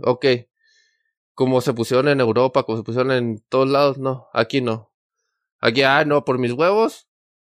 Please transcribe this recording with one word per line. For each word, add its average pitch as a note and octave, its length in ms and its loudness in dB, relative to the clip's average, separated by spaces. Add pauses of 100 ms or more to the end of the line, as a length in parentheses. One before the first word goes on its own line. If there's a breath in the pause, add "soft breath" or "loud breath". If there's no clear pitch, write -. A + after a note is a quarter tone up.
ok, B2 240 -2 (1080)
como C3 280 2
se C3+ 100 -2
pusieron B2 360 0
en C#3+ 120 2
Europa, B2+ 440 2
como A2+ 140 -4
se G#2+ 60 -10
pusieron B2+ 280 -2
en A#2+ 260 -2 (100)
todos C3+ 200 0
lados, C#3 300 0
no, C3 360 -6
aquí A#2+ 260 0
no. A2+ 320 -6 (680)
Aquí, A#2 220 2
ah, C#3 220 2
no, D3 200 0
por B2+ 140 -2
mis A#2+ 140 -2
huevos, F#3+ 560 0 (440)